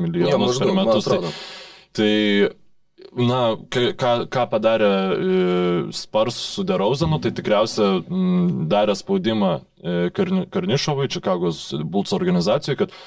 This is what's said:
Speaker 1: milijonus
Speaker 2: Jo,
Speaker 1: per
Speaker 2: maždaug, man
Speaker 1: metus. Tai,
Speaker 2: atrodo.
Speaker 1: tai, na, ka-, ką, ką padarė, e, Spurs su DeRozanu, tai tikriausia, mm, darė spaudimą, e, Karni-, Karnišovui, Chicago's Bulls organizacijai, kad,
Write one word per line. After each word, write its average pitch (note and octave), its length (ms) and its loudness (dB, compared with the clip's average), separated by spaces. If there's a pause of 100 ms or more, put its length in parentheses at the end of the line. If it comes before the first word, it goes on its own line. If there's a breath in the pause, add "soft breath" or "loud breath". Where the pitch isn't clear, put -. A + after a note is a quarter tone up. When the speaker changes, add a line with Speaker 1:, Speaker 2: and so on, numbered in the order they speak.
Speaker 1:
milijonus E3+ 560 0
Speaker 2:
Jo, - 60 0
Speaker 1:
per - 80 2
Speaker 2:
maždaug, - 20 2
man F#3+ 160 2
Speaker 1:
metus. - 140 2
Tai, - 160 2
Speaker 2:
atrodo. E3 120 -6 (600 loud breath)
Speaker 1:
tai, G#2+ 560 4 (680)
na, B2 260 2 (280)
ka-, B2 240 0
ką, A#2+ 200 2 (200)
ką B2 160 0
padarė, A2 400 2
e, F3+ 1040 0
Spurs - 400 -2 (200)
su G3 100 -4
DeRozanu, D#3 560 0
tai A#2 100 -2
tikriausia, - 720 0
mm, F3+ 680 0
darė G#3 300 2
spaudimą, G3 540 0 (100)
e, - 340 -8 (220)
Karni-, F#3 320 0
Karnišovui, D3 640 -2
Chicago's F3 560 -4 (140)
Bulls F#3+ 340 -4
organizacijai, F#2+ 640 0
kad, G2 260 -4